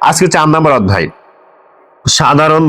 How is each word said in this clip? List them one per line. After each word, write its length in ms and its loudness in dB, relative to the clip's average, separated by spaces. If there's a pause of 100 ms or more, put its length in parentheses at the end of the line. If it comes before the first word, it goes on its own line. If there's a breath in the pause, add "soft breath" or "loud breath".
আজকে 160 0 (100)
চার 200 0
নম্বর 240 0
অধ্যায় 280 -2 (1000)
সাধারণ 640 0